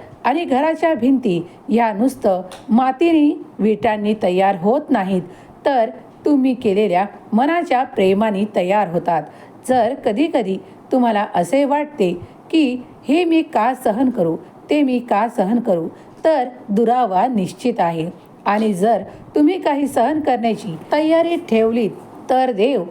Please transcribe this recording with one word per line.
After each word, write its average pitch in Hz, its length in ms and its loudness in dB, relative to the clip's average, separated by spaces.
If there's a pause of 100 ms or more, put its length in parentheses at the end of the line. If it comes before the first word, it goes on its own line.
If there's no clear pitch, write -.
(240)
आणि 302 200 0
घराच्या 320 500 0
भिंती 233 540 0 (200)
या 226 240 2
नुसतं 202 500 0 (260)
मातीने, 294 760 2 (140)
विटांनी 214 640 0
तयार 190 380 2
होत 220 200 2 (100)
नाहीत, 190 320 0 (440)
तर 254 240 2 (340)
तुम्ही 269 300 2
केलेल्या 196 520 0 (260)
मनाच्या 269 500 2
प्रेमाने 202 640 0 (120)
तयार 190 320 0
होतात. 165 340 -2 (460)
जर 247 260 2
कधीकधी 247 640 -2 (340)
तुम्हाला 226 420 2
असे 262 300 0
वाटते 285 560 -2 (300)
की, 254 280 2 (300)
"हे 339 160 2
मी 330 180 2
का 254 320 0
सहन 254 360 0
करू, 165 260 0 (340)
ते 302 120 4
मी 254 160 0
का 233 300 0
सहन 226 320 0
करू?" 180 280 -2 (360)
तर 285 240 2 (200)
दुरावा 226 580 2
निश्चित 226 520 -2
आहे. 170 320 -2 (360)
आणि 214 280 0
जर 196 280 2 (320)
तुम्ही 311 260 2
काही 285 260 0
सहन 277 340 0
करण्याची 226 560 -2 (160)
तयारी 330 440 2
ठेवलीत, 226 540 0 (400)
तर 254 220 2
देव 214 380 0